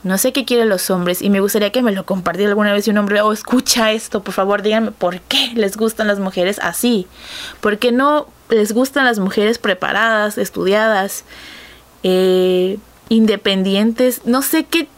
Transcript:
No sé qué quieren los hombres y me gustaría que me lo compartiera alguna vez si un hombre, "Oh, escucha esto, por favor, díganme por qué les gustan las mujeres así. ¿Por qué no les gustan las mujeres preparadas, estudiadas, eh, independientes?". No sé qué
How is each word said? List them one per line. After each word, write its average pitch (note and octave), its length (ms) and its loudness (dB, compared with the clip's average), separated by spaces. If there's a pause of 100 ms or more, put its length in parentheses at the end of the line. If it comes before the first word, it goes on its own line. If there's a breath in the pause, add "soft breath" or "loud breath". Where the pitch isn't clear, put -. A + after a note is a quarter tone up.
No F#3+ 160 -2
sé B3+ 140 0
qué C4 140 -4
quieren A#3 240 2
los F#3 200 -2
hombres F3+ 320 0
y G3+ 80 0
me G3 120 2
gustaría G3+ 300 0
que B3+ 100 0
me A#3 100 2
lo G3 140 -4
compartiera F#3 440 -2
alguna G#3 220 2
vez G#3 140 0
si A3 60 2
un G#3 60 2
hombre, G#3 240 2
"Oh, G#3+ 120 2
escucha A3+ 580 0
esto, A3 320 -4
por G3 100 -10
favor, G3 280 0
díganme G#3+ 300 0
por F3+ 280 -4
qué C4 360 -4
les G3+ 200 0
gustan A3 320 -2
las G3+ 120 0
mujeres F#3+ 420 -2
así. G3+ 440 0 (540 loud breath)
¿Por G#3 200 -2
qué A#3+ 120 2
no C#4+ 360 0 (220)
les G#3+ 220 2
gustan C4 320 0
las A#3 160 2
mujeres G#3 380 0
preparadas, G#3 800 -2
estudiadas, G3 880 -2 (800 loud breath)
eh, F#3 760 2 (320)
independientes?". G#3+ 1160 2
No B3+ 160 2
sé D#4+ 220 0
qué E4 240 -2 (100)